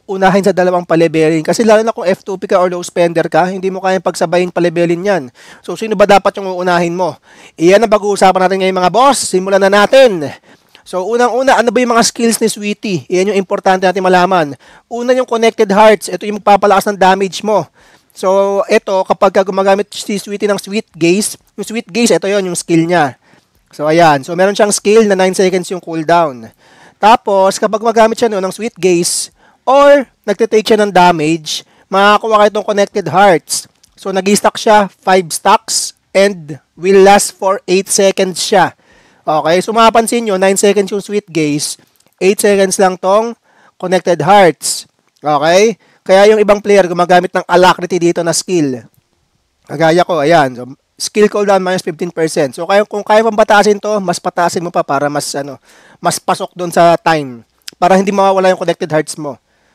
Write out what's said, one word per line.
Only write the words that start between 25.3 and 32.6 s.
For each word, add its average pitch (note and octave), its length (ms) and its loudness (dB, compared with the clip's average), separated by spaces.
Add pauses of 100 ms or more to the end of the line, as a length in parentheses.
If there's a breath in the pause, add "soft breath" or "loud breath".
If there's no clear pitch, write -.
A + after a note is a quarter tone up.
seconds F#3 400 0
yung F3 80 -10
cooldown. D#3 720 -2 (480 soft breath)
Tapos, G3 560 2
kapag G#3 240 -2
gumagamit A3+ 320 2
siya, A#3 160 -2
no, G#3 80 -4
ng F#3 160 -6
Sweet A3 240 -10
Gaze F3 560 -2 (320 soft breath)
or C#4+ 400 4 (160)
nagtitake A3 400 -2
siya G#3+ 160 2
ng G#3 160 -2
damage, E3 720 0 (240 soft breath)
makakuha G#3 560 2
kayo G#3+ 80 2
itong G#3 160 -6